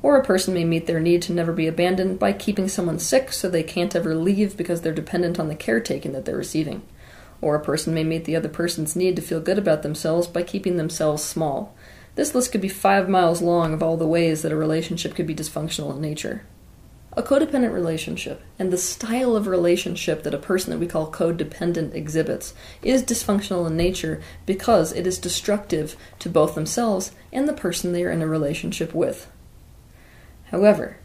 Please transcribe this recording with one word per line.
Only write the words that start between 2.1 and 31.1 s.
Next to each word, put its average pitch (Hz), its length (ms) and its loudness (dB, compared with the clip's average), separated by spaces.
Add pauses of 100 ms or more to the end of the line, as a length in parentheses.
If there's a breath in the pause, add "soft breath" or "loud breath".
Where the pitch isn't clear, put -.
by 202 160 2
keeping 202 340 -2
someone 170 300 -2
sick 262 340 0
so - 160 -2
they 170 140 2
can't 175 340 -2
ever 160 180 0
leave 196 400 2
because 170 280 -2
they're 160 100 -2
dependent 170 480 -2
on 156 80 -2
the 151 60 -6
caretaking 156 580 -2
that 135 140 -6
they're - 100 -4
receiving. - 460 -4 (580 loud breath)
Or 151 140 2
a 151 100 0
person 156 300 -2
may 160 100 0
meet 160 220 -2
the 160 100 0
other 156 140 -2
person's 165 440 -4
need 180 220 2
to - 60 -4
feel - 180 -4
good 185 160 0
about 175 260 2
themselves 160 440 0
by 175 160 -4
keeping 180 340 -2
themselves 156 480 0
small. 160 500 -2 (420 loud breath)
This 302 180 0
list 254 180 2
could 208 80 0
be 190 80 -2
five 196 400 2
miles 175 320 4
long 170 320 2
of 156 100 -2
all 165 140 2
the 160 100 0
ways 160 360 2
that 160 100 -2
a 156 40 0
relationship 156 580 -2
could 165 120 -2
be 160 80 -4
dysfunctional 156 600 -6
in 143 80 -6
nature. 156 420 -6 (680)
A 226 80 -2
codependent 277 500 2
relationship 165 680 -4 (160)
and 185 120 0
the 180 60 2
style 233 580 0
of 208 120 2
relationship 175 800 2
that 147 100 -2
a - 40 -4
person 185 320 0
that 160 100 -2
we 170 60 0
call 156 240 -2
codependent 165 840 -2
exhibits 156 580 -4 (300 loud breath)
is 254 200 4
dysfunctional 196 640 0
in 160 80 -2
nature 165 460 0 (240 loud breath)
because 190 480 4
it 175 140 -4
is 185 100 0
destructive 180 800 -2 (220 loud breath)
to - 100 -8
both 160 260 4
themselves 196 580 0 (200 loud breath)
and 277 160 2
the 294 60 0
person 175 400 -2
they 175 100 0
are 175 60 0
in 165 100 0
a 156 60 0
relationship 156 680 -2
with. - 380 -2 (1200 soft breath)
However, 196 500 4